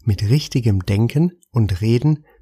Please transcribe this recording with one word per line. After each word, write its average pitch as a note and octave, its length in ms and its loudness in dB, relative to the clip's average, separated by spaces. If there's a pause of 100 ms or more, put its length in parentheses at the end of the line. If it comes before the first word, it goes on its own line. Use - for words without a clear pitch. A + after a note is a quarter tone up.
mit G#2+ 180 0
richtigem A2 600 0
Denken A#2 480 0 (180)
und F#2+ 300 -2
Reden A#2+ 440 0 (180)